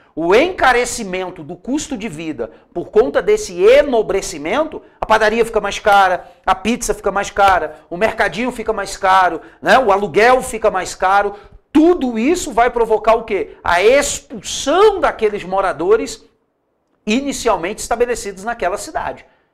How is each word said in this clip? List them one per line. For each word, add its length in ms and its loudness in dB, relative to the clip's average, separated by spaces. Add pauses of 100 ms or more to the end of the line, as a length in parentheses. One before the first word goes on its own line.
(160)
o 200 2
encarecimento 1080 -2
do 120 -14
custo 420 -6
de 100 -8
vida 440 -8 (220)
por 160 -10
conta 320 2
desse 400 -2
enobrecimento, 1200 0 (200)
a 40 -6
padaria 380 2
fica 160 -4
mais 200 -6
cara, 500 2 (160)
a 80 2
pizza 400 -4
fica 180 -6
mais 180 -4
cara, 500 2 (100)
o 80 -10
mercadinho 540 -2
fica 200 -6
mais 240 -6
caro, 460 2 (200)
né? 180 4
O 120 2
aluguel 500 4
fica 280 -2
mais 240 -4
caro, 420 0 (360)
tudo 480 2
isso 320 -2
vai 180 2
provocar 440 0
o 100 -2
quê? 400 -6
A 180 0
expulsão 1160 2
daqueles 440 -2
moradores 840 -2 (800)
inicialmente 720 -2
estabelecidos 640 -4
naquela 320 -6
cidade. 500 -10 (280)